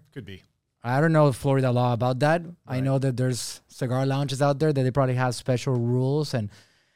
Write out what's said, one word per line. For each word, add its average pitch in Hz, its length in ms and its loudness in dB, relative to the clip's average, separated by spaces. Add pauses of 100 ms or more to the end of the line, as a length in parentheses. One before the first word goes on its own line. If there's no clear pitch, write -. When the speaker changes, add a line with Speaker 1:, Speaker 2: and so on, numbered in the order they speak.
(140)
Speaker 1:
Could 127 100 -14
be. 95 200 -18 (380)
Speaker 2:
I 123 200 -2
don't 165 100 4
know 151 180 6
Florida 131 400 0
law 123 220 2
about 123 280 -2
that. 160 200 2 (260)
I 127 100 -6
Speaker 1:
Right. 131 60 -2
Speaker 2:
know 135 160 2
that 131 160 0
there's 127 540 -4
cigar 131 380 -2
lounges 135 340 -2
out 143 200 2
there 156 120 2
that 139 100 0
they 127 80 2
probably 127 260 2
have 127 180 0
special 127 400 -2
rules 131 580 0
and, 107 160 -4 (480)